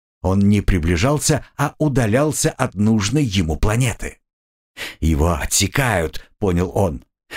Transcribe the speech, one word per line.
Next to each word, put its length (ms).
Он 160
не 220
приближался, 840
а 220
удалялся 720
от 240
нужной 500
ему 320
планеты. 640
"Его 340
отсекают", — 960
понял 340
он. 300